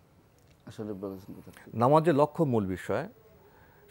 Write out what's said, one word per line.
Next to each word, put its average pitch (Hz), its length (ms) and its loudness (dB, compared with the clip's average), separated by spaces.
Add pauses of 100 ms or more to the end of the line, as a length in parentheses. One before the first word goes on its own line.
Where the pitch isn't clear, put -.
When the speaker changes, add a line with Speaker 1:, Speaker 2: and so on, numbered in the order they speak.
(680)
Speaker 1:
আসলে 107 260 -12
বলেছেন 95 420 -12
কথা। - 400 -20
Speaker 2:
নামাজের 147 400 4
লক্ষ্য 151 300 2
মূল 117 220 2
বিষয়। 98 420 -6 (840)